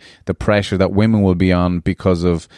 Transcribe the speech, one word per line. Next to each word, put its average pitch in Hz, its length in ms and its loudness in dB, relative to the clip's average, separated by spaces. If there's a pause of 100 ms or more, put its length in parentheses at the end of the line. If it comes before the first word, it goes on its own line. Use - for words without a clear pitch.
(260)
the 92 100 -4
pressure 104 420 -2
that 90 160 0
women 107 300 2
will 92 120 2
be 92 160 2
on 90 280 0
because 87 440 -2
of 85 240 0 (100)